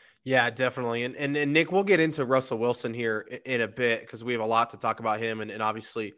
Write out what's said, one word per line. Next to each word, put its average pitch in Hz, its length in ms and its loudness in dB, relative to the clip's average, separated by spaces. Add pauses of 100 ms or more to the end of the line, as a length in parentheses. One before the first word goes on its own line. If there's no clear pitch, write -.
(260)
Yeah, 127 260 4
definitely. 120 540 -2
And, 135 100 -6
and, 143 200 -2
and 143 160 0
Nick, 160 200 4
we'll 196 120 4
get 196 160 6
into 156 240 2
Russell 127 360 2
Wilson 120 340 0
here 113 380 -4
i-, 123 140 -12
in 127 160 0
a 110 60 0
bit 113 400 -2
'cause 113 160 -14
we 120 100 -4
have 113 100 -2
a - 20 0
lot 113 260 2
to 107 60 -18
talk 110 220 -2
about 110 200 0
him. 113 220 -4
And, 107 80 -8
and 110 140 -6
obviously, 107 540 -4